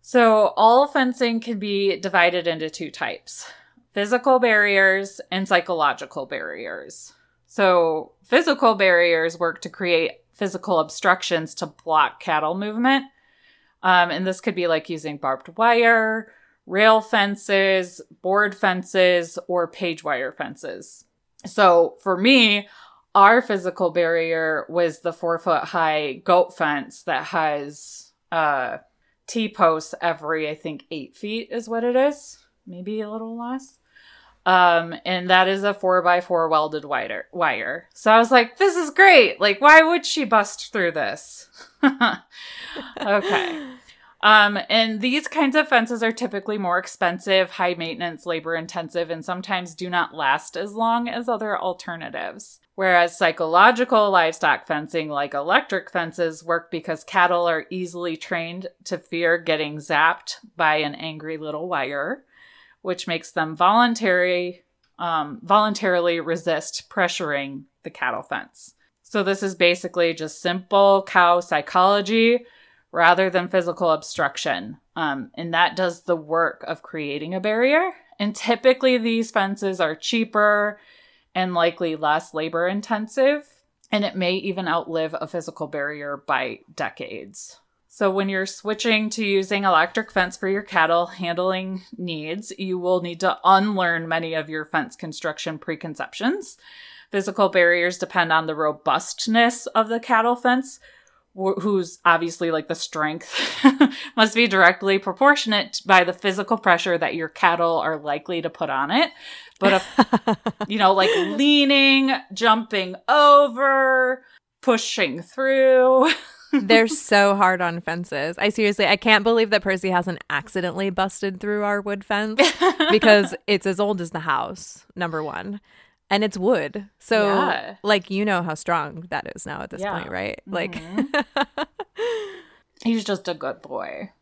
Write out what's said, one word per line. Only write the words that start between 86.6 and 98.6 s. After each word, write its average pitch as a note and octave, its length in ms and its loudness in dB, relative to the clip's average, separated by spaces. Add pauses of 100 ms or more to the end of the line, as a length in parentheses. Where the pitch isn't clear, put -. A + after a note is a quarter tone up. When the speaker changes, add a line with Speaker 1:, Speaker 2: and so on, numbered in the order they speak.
Speaker 1:
decades. - 840 -12 (300)
So G3+ 200 -2
when G3 200 -2
you're F#3+ 160 -4
switching G#3+ 640 -4
to A3 140 -6
using G3 400 -2
electric F3 440 0
fence F#3 280 -4
for G3 100 -6
your G3 160 -2
cattle E3+ 440 0
handling F#3 760 -6 (160)
needs, E3+ 600 -10
you F#3 220 -6
will F3+ 220 0
need E3+ 180 -10
to F#3 240 -2
unlearn F#3 640 2
many D#3+ 260 -4
of D#3 160 -6
your D#3 140 -8
fence D3+ 320 -6
construction D#3 640 -10
preconceptions. G3 960 -8 (540)
Physical G3 380 0
barriers F3 480 2
depend F3 340 -2
on D#3+ 160 2
the D#3 80 -6
robustness E3 1120 -2